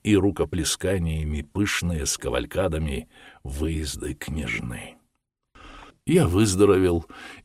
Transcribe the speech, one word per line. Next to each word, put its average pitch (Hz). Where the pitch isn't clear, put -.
и 107
рукоплесканиями 82
пышные 87
с -
кавалькадами 73
выезды 73
княжны. -
Я 156
выздоровел 92